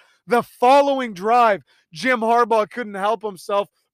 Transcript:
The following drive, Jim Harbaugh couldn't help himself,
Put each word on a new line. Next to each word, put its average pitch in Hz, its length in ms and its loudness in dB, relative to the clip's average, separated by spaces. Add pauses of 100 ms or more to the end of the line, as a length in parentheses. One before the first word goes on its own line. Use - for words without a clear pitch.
(260)
The 226 180 0
following 269 680 2
drive, 208 500 0 (300)
Jim 220 280 -2
Harbaugh 226 500 0
couldn't 214 240 -10
help 202 280 -4
himself, 202 460 -6 (260)